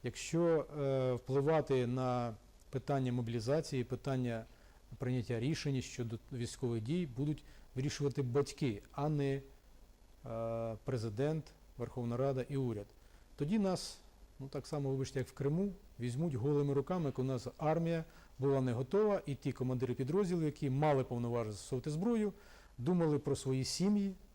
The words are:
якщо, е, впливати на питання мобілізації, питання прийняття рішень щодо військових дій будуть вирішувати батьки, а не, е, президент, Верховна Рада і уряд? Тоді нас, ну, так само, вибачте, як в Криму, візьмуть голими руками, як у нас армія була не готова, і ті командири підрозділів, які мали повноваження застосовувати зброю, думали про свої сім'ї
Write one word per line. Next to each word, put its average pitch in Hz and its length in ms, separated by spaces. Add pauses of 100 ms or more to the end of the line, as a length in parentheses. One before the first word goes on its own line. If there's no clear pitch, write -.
якщо, 160 600 (140)
е, 135 340
впливати 135 720
на 123 480 (340)
питання 131 420
мобілізації, 123 720
питання 123 640 (520)
прийняття 123 420
рішень 139 420
щодо 117 380 (120)
військових 120 500
дій 156 340
будуть 147 280 (320)
вирішувати 143 460
батьки, 127 600 (100)
а 143 180
не, 139 320 (840)
е, 113 580
президент, 131 680 (240)
Верховна 120 400
Рада 131 240
і 139 160
уряд? 117 280 (500)
Тоді 208 240
нас, 190 400 (400)
ну, 131 80
так 143 200
само, 143 220
вибачте, 135 300
як 123 80
в - 60
Криму, 175 400 (260)
візьмуть 131 340
голими 143 400
руками, 160 320
як 131 140
у 127 40
нас 131 240 (100)
армія 165 480 (340)
була 135 220
не 127 120
готова, 196 520
і 139 100
ті - 160
командири 127 420
підрозділів, 170 500
які 147 260
мали 139 340
повноваження 120 480
застосовувати 123 380
зброю, 208 440 (440)
думали 156 420
про 143 160
свої 131 300
сім'ї 196 500 (200)